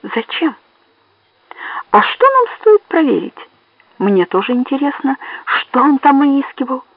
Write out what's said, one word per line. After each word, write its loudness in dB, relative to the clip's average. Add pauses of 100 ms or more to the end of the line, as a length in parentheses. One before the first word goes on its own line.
«Зачем?» -6 (1400)
«А 4
что 0
нам 2
стоит 4
проверить?» -2 (640)
«Мне 2
тоже -2
интересно, -2 (280)
что -2
он 4
там 4
выискивал» -2 (140)